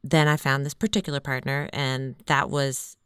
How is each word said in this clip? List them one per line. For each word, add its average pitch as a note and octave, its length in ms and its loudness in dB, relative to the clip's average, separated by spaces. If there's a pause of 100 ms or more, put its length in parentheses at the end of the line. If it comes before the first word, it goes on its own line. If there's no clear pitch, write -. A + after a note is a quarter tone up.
Then D3+ 240 4
I D3+ 80 4
found C#3 280 0
this D3 100 -6
particular F#3+ 440 -2
partner, C#3 540 -4
and C3 420 -4 (120)
that C#3+ 240 4
was C#3 560 -2